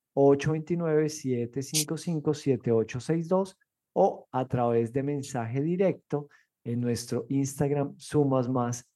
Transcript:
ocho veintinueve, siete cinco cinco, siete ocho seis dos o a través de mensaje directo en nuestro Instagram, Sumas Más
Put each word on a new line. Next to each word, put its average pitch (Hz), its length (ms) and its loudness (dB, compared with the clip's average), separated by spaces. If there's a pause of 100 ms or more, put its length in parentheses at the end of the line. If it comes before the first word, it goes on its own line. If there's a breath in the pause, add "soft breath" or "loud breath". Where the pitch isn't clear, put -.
(140)
ocho 139 380 6
veintinueve, 160 560 0
siete 127 540 -4
cinco - 340 -4
cinco, 156 380 -2
siete 127 380 0
ocho 113 280 0
seis 165 300 -2
dos 190 280 0 (360)
o - 380 2
a 127 140 -2
través 117 460 2
de 135 120 -2
mensaje 135 580 -4
directo 160 640 -2 (380 soft breath)
en 120 160 -2
nuestro 120 480 -2
Instagram, 139 680 -2
Sumas 131 520 2
Más 120 360 -2 (100)